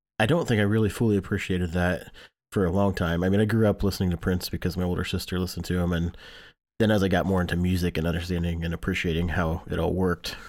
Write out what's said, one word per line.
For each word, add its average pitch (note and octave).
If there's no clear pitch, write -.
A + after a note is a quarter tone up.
I A2
don't D3
think A2+
I G2+
really G#2+
fully A2
appreciated F2+
that F2+
for G2+
a E2+
long G2
time. E2+
I F#2
mean, G2
I A2
grew A2
up G2+
listening F#2+
to E2+
Prince F#2
because F2
my F2+
older F2+
sister F2+
listened F2+
to F2+
him, F2
and E2+
then A2
as G2+
I G2
got F2
more F#2
into F2
music F2+
and D#2+
understanding E2+
and E2+
appreciating E2+
how E2
it F2
all E2+
worked, F2+